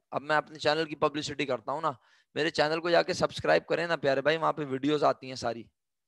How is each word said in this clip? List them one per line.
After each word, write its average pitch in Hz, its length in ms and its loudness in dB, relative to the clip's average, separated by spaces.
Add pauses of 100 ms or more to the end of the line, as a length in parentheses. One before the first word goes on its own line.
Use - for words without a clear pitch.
(140)
अब 131 80 -4
मैं 151 160 0
अपने 151 220 -4
channel 156 260 2
की 151 120 -8
publicity 147 480 -2
करता 127 260 -4
हूँ 151 100 -6
ना, 151 140 0 (400)
मेरे 151 160 0
channel 156 280 2
को 165 100 -2
जाके 170 240 4
subscribe 160 560 2
करें 160 180 0
ना 170 100 0
प्यारे 139 240 0
भाई, 151 160 2
वहां 151 160 0
पे 151 120 -6
videos 139 380 0
आती 135 240 0
हैं 131 100 -12
सारी 117 280 -6 (420)